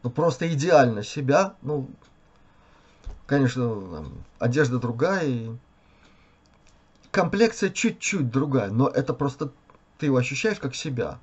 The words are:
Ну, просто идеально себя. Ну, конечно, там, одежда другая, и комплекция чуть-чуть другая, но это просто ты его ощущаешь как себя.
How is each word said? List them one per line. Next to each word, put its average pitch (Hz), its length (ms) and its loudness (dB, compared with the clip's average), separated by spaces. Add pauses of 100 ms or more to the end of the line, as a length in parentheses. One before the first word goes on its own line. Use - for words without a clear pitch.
Ну, 123 60 -4
просто 156 440 0
идеально 135 480 6
себя. 151 600 0
Ну, 135 280 -6 (1400)
конечно, 123 560 0
там, 78 320 -12 (240)
одежда 127 400 2
другая, 143 480 -2
и 117 260 -4 (1600)
комплекция 196 600 2
чуть-чуть 180 600 -2
другая, 131 400 0
но 120 180 2
это 156 260 0
просто 139 380 -4 (460)
ты 156 100 -2
его 131 100 4
ощущаешь 139 420 0
как 131 160 -8
себя. 117 480 -6